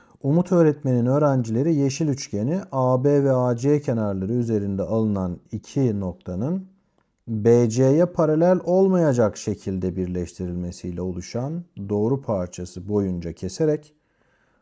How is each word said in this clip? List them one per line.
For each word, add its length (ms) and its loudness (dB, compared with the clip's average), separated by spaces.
Umut 300 2
öğretmenin 540 4
öğrencileri 680 2
yeşil 340 0
üçgeni 520 -4
A 320 0
B 200 4
ve 80 2
A 240 0
C 240 2
kenarları 520 -2
üzerinde 500 0
alınan 580 -2
iki 480 -2
noktanın 680 -6
B 420 4
C'ye 360 4
paralel 580 2
olmayacak 720 2
şekilde 600 -4
birleştirilmesiyle 1040 -6
oluşan 640 -6
doğru 340 0
parçası 680 -6
boyunca 440 -2
keserek 640 -4